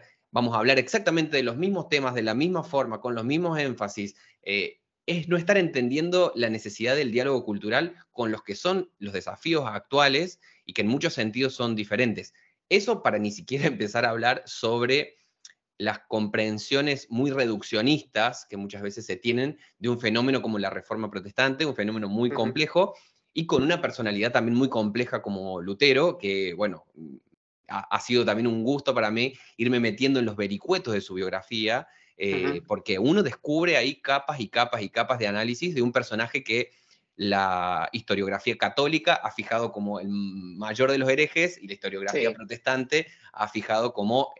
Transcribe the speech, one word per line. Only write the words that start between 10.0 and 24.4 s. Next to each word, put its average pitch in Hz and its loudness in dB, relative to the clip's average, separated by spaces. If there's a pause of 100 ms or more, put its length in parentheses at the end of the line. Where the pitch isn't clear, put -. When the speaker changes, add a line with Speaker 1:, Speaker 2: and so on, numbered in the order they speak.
Speaker 1:
y - -16
que - -2
en 104 2
muchos 156 0
sentidos 123 -2
son 117 -2
diferentes. 104 -2 (380)
Eso 202 2
para 107 2
ni 104 -2
siquiera 139 -2
<laughs> - -
empezar 117 0
a 117 2
hablar 117 0
sobre 123 0 (600)
las 104 -2 (100)
comprensiones 110 0
muy 135 0
reduccionistas 120 0
que 104 -10
muchas 101 -10
veces 101 -8
se 95 -6
tienen 123 0 (200)
de 107 -4
un 120 -2
fenómeno 120 2
como 107 -2
la 98 -2
Reforma 107 -6
Protestante, 131 -2
un 135 -2
fenómeno 107 -2
muy 113 2
Speaker 2:
Ujú. 113 -4
Speaker 1:
complejo 151 2 (400)
y 165 -2
con - 4
una 170 2
personalidad 113 0
también 117 2